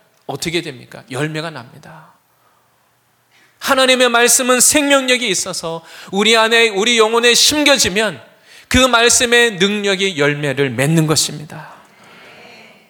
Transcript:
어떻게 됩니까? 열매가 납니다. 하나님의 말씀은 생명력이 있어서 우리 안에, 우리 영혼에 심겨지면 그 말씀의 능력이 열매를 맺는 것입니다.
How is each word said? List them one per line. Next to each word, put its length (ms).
어떻게 340
됩니까? 480
열매가 400
납니다. 640
하나님의 500
말씀은 500
생명력이 680
있어서 560
우리 260
안에, 320
우리 300
영혼에 340
심겨지면 880
그 100
말씀의 760
능력이 640
열매를 500
맺는 380
것입니다. 680